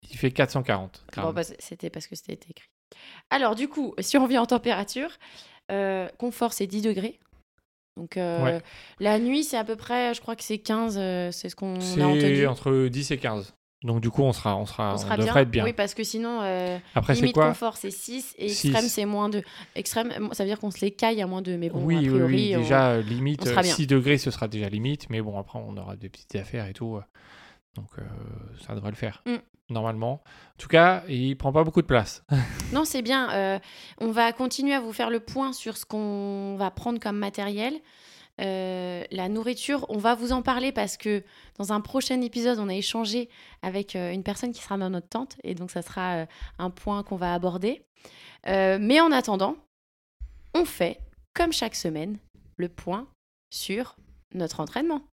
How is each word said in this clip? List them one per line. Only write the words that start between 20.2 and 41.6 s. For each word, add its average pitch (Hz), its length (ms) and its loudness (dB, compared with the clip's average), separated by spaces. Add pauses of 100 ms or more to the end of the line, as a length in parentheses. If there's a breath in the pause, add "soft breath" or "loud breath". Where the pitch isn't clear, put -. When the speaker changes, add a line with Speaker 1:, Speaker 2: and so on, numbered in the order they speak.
Speaker 2:
ça 202 100 -2
veut 196 60 0
dire 208 100 -2
qu'on 208 120 -4
se - 100 -6
les 202 100 2
caille 226 300 2
à 185 60 0
moins 185 140 -4
deux, 180 160 -2
mais 170 120 0
bon, 160 140 -2
Speaker 1:
Oui, 165 120 4
Speaker 2:
a 165 40 4
Speaker 1:
oui, 139 100 4
Speaker 2:
priori, 131 260 6
Speaker 1:
oui, 131 220 2
Speaker 2:
on, - 40 4
Speaker 1:
déjà, 127 380 6
limite, 123 440 0
Speaker 2:
on - 20 0
sera 123 160 4
Speaker 1:
euh, - 20 6
Speaker 2:
bien. 175 100 4
Speaker 1:
six 147 140 0
degrés, 139 300 6
ce 131 120 0
sera 113 180 -4
déjà 107 220 -2
limite, 117 400 -4
mais 113 120 -2
bon, 104 180 -4
après, - 200 -10
on 107 180 -12
aura 95 180 -10
des 110 140 -14
petites - 260 -16
affaires 101 320 -6
et 95 60 -10
tout, 113 240 -6
euh, 98 40 -8 (760 loud breath)
donc, 101 120 -12 (100)
euh, 101 60 -10 (640)
ça 113 80 -8
devrait 104 160 -6
le 104 60 -10
faire. - 280 -8
Speaker 2:
Mm. 240 100 -4 (360)
Speaker 1:
Normalement. 113 420 -2
En - 460 -18
tout - 80 -14
cas, 175 420 8
il 131 280 0
prend 135 140 -2
pas 156 120 4
beaucoup 160 180 4
de 165 60 2
place. 117 420 2
<laughs> - 420 0
Speaker 2:
Non, 294 140 2
c'est 269 160 -2
bien. 247 320 0
Euh, 196 260 2 (400 loud breath)
on 226 120 -2
va 233 200 4
continuer 262 440 0
à 277 40 2
vous 226 140 -8
faire 226 160 0
le 233 100 0
point 262 340 -4
sur 226 240 -8
ce - 100 -12
qu'on 202 680 -4
va 196 140 -2
prendre 233 300 -4
comme 208 180 -4
matériel. 208 560 -4 (680 loud breath)
Euh, 185 680 -4
la 185 160 -4
nourriture, 233 600 -2
on 214 80 -2
va 220 160 4
vous 240 200 0
en 254 100 0
parler 254 280 0
parce 208 260 -2
que 208 260 0 (340 soft breath)
dans 202 160 -2